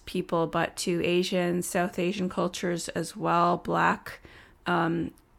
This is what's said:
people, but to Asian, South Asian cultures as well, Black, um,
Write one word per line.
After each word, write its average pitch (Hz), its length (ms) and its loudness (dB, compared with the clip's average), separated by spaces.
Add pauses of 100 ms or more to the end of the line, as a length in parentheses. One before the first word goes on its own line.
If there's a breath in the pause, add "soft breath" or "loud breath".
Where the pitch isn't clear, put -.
people, 175 400 0
but 165 320 0
to 170 260 0
Asian, 175 600 2
South 180 340 0
Asian 185 320 0
cultures 175 600 -2
as 170 280 -6
well, 170 400 2
Black, 170 600 0 (480 loud breath)
um, 170 440 0 (280)